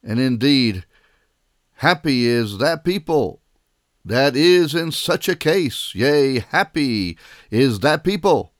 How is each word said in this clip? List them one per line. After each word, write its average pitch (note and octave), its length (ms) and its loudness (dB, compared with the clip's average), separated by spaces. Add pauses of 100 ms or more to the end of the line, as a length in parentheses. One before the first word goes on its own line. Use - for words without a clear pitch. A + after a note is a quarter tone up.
And A2 140 -4
indeed, B2+ 640 2 (880)
happy C#3 520 0
is A2+ 320 0
that D#3+ 240 -2
people D#3+ 580 -2 (640)
that A2+ 300 0
is E3 400 2
in E3+ 160 -4
such - 380 -4
a F3 80 -2
case. D#3 580 -2
Yea, C3+ 460 2
happy B2 760 -4 (360)
is A#2 280 2
that D3 220 0
people F3+ 580 0